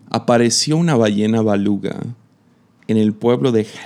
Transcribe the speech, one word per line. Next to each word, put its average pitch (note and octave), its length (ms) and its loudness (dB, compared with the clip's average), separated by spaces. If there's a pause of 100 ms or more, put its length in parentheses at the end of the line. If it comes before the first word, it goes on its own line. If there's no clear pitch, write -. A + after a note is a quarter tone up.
apareció A#2+ 680 0
una E3 180 0
ballena G#2+ 460 0
beluga G2+ 580 -2 (880)
en A2+ 100 0
el G#2+ 160 2
pueblo B2 380 0
de A2 140 0 (200)